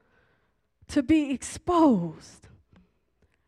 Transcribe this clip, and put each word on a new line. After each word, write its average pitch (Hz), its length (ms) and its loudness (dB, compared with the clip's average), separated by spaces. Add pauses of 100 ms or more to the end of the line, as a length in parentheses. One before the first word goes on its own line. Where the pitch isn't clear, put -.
(880)
to 285 140 -2
be 294 280 0
exposed. 247 1160 -2 (1000)